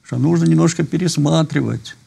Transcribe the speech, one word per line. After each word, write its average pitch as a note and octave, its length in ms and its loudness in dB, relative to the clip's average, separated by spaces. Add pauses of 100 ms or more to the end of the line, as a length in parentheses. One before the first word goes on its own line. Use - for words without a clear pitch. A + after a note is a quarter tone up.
что - 140 -8
нужно E3 300 2
немножко E3 380 2
пересматривать D3+ 1120 -2 (100)